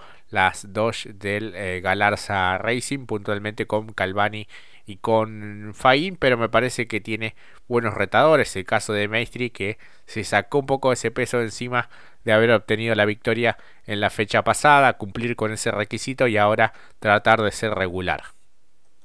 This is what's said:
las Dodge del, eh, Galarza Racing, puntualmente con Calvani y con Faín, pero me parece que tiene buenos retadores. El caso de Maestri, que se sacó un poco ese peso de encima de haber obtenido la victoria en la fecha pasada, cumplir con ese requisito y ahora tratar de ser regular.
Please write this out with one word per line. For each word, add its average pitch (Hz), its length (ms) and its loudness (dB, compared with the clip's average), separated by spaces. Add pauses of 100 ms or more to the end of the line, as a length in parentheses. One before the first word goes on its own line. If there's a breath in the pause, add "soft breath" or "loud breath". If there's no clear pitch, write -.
(300 soft breath)
las 95 420 0
Dodge 110 420 -4
del, 101 400 -6
eh, 92 260 -6
Galarza 95 800 0
Racing, 123 480 -4
puntualmente 104 600 -6
con 110 260 -2
Calvani 101 560 -2 (360 loud breath)
y 101 120 -14
con 107 800 -4
Faín, 151 420 2
pero 127 200 2
me 117 120 0
parece 117 400 0
que 107 120 -4
tiene 110 360 -6 (320 soft breath)
buenos 117 260 0
retadores. 123 640 4
El 95 80 -6
caso 110 280 -2
de 104 140 0
Maestri, 117 440 -4
que 101 280 -6 (280 soft breath)
se 110 180 -8
sacó 107 340 0
un 135 80 0
poco 135 260 2
ese 113 200 -2
peso 123 260 -2
de 117 60 0
encima 123 440 -4 (360 soft breath)
de 117 80 2
haber 113 180 6
obtenido 110 460 2
la 104 80 4
victoria 113 520 0 (300 soft breath)
en 104 140 -6
la 104 100 2
fecha 110 320 0
pasada, 139 520 4
cumplir 113 420 -6
con 107 160 -4
ese 110 180 -4
requisito 107 560 -2
y 107 100 0
ahora 107 360 4 (260 soft breath)
tratar 110 440 4
de 101 100 0
ser 107 220 -6
regular. 92 480 -4 (840)